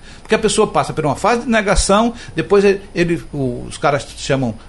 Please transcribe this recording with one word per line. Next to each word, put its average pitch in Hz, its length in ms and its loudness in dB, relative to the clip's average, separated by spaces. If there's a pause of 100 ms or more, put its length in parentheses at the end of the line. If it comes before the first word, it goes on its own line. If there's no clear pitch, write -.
(220)
Porque - 120 -4
a 220 60 4
pessoa 214 260 2
passa 147 260 0
por 131 140 -2
uma 131 100 0
fase 233 260 0
de 247 80 -6
negação, 214 640 2 (240)
depois 196 300 4
ele, 196 160 2 (140)
ele, 165 360 0
o, 127 360 -4
os 110 100 -12
caras 143 300 0 (100)
chamam 131 380 -2 (140)